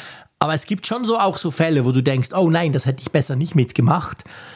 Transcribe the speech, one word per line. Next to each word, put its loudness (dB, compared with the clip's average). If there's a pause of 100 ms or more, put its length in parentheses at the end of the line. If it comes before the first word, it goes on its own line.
(400)
Aber 0
es -4
gibt -4
schon -4
so 0
auch 0
so -4
Fälle, 2
wo 2
du 2
denkst, 0
„Oh 4
nein, 2
das -2
hätte -2
ich -12
besser 0
nicht -2
mitgemacht.“ 2 (320)